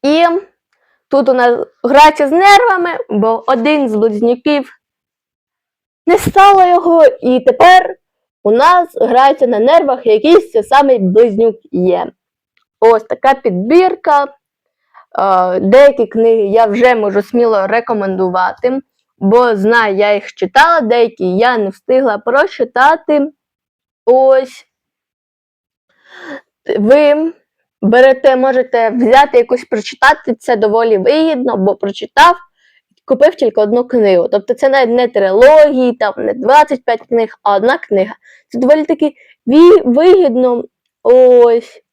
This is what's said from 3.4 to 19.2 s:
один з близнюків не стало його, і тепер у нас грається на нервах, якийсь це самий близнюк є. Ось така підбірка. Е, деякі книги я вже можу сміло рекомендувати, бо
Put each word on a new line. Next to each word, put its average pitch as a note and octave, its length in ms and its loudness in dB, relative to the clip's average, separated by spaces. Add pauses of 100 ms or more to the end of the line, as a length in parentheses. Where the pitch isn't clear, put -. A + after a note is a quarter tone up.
один C4 420 -2
з G#3+ 60 -6
близнюків A#3 720 -4 (1400)
не F4+ 100 0
стало G4 480 2
його, E4+ 400 2 (160)
і B3+ 180 -2
тепер F4 560 2 (480)
у G#3 80 0
нас E4 380 2 (120)
грається C4+ 460 0
на A#3 120 -2
нервах, C#4 460 0
якийсь A3 460 2
це G#3+ 120 -2
самий C4+ 360 0
близнюк G#3+ 560 0 (160)
є. F3+ 400 -4 (680)
Ось A3 240 2
така C4 300 -2
підбірка. C#4+ 920 -2 (920)
Е, F#3 400 0
деякі B3+ 480 2
книги A3+ 340 0
я G#3 240 0
вже A#3+ 300 0
можу G#3 260 -4
сміло A3 460 -2
рекомендувати, G3 1120 -4 (360)
бо A3+ 380 0